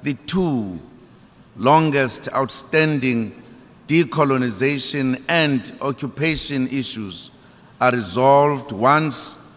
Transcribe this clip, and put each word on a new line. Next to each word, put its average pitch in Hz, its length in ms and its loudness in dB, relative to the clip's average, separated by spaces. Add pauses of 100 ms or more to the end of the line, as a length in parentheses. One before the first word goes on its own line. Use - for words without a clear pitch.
the 147 100 -4
two 123 640 -4 (760)
longest 139 720 2
outstanding 131 1120 0 (460)
decolonization 135 1400 0
and 151 540 0
occupation 139 880 -4
issues 113 640 -8 (500)
are 123 100 4
resolved 127 800 2
once 139 680 0 (200)